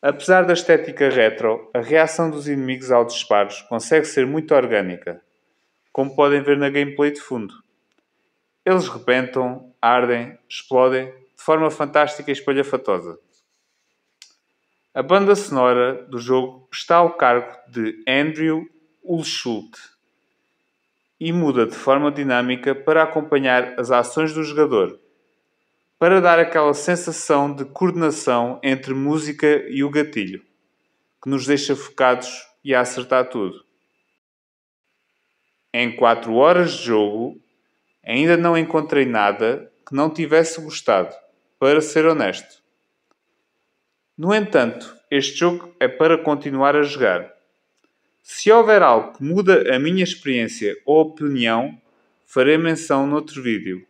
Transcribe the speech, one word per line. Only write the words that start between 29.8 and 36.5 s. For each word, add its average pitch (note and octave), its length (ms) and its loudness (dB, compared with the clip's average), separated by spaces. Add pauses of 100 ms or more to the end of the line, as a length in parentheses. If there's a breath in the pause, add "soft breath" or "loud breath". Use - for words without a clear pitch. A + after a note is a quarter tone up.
o C#3+ 60 -4
gatilho, C3 520 -4 (800)
que - 60 -10
nos C3+ 180 -4
deixa C#3+ 300 0
focados - 720 -2 (160)
e C#3 100 -2
a B2 60 2
acertar B2+ 480 -2
tudo. G2+ 360 -8 (2000)
Em A#2+ 220 -4
quatro A#2 400 2
horas E3 380 4